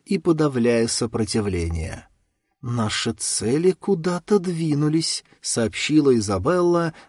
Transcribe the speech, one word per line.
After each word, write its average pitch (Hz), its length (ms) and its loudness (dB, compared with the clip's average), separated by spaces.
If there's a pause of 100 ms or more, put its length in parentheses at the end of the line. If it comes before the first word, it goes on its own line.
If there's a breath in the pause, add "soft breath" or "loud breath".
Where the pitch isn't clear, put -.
и 190 140 -2
подавляя 127 680 2
сопротивление. 95 1200 -4 (540)
«Наши 120 500 -4
цели 143 600 0
куда-то 180 680 0
двинулись», 160 880 0 (160 soft breath)
сообщила 139 760 2
Изабелла, 165 760 0 (160 loud breath)